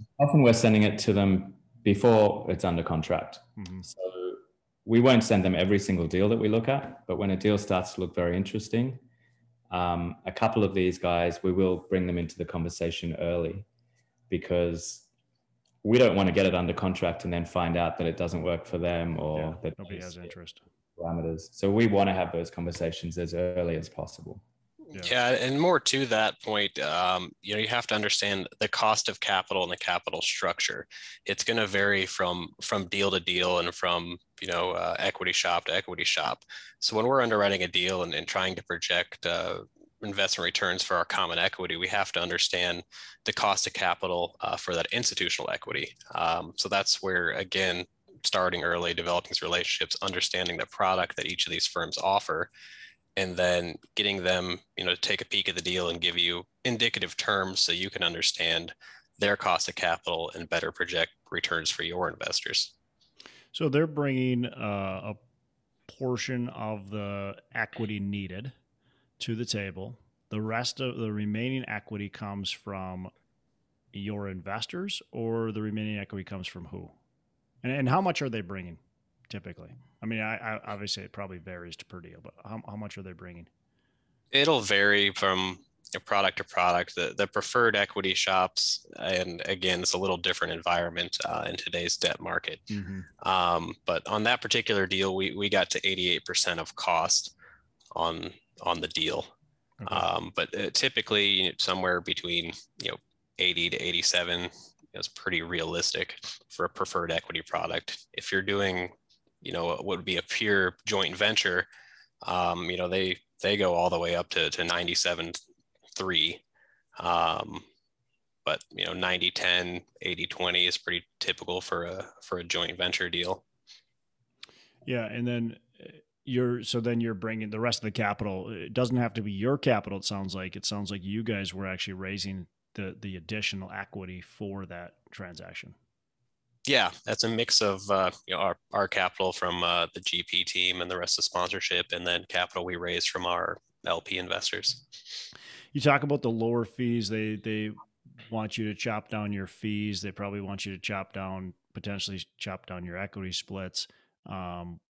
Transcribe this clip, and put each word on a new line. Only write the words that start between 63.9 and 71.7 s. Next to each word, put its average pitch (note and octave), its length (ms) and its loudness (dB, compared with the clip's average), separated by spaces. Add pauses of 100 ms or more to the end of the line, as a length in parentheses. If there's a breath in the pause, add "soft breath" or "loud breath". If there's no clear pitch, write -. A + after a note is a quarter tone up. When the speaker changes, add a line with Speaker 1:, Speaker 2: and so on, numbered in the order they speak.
Speaker 2:
uh, G2+ 640 -4
a - 20 -6 (760)
portion B2 580 -2
of G#2+ 400 -8
the G2+ 460 -6 (180)
equity G#2+ 460 -4
needed G2+ 540 -6 (640)
to A#2 160 -4
the A#2 100 -4
table. G2+ 540 -6 (300)
The G#2+ 120 -4
rest A2+ 380 -2
of C3 180 -2
the A2 140 -2
remaining A2 560 -2
equity G#2 400 -6